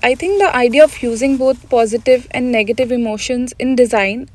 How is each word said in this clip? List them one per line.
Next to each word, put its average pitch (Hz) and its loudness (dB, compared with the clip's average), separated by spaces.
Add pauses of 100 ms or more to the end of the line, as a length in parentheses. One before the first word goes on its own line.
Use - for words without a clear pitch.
I 247 2
think 370 -2
the 381 2
idea 247 4
of - 0
using 254 0
both 262 -2
positive 233 2
and 247 -4
negative 226 -2
emotions 240 -4
in 254 -2
design 226 0